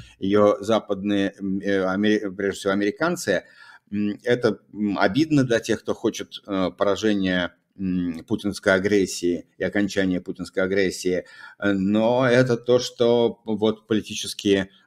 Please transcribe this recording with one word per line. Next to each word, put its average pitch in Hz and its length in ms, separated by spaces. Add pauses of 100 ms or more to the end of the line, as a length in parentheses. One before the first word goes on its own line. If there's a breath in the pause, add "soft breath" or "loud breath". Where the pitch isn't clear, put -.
(200 loud breath)
ее 101 420
западные, 101 760
м, 98 200
э, 95 260
амери-, 104 500
прежде 98 240
всего 98 140
американцы. 104 720 (480 loud breath)
М, 104 320
это, 120 360 (140)
м, 101 240
обидно 131 460
для 113 160
тех, 107 220
кто 104 120
хочет, - 540
э, 95 300
поражения, 95 760 (240)
м, 90 500
путинской 101 460
агрессии 92 720 (120)
и 92 60
окончания 95 580
путинской 92 420
агрессии, 92 600 (360 loud breath)
э, 101 140
но 110 540
это 123 300
то, 123 220
что 117 640
вот 110 420
политические 98 840 (160 soft breath)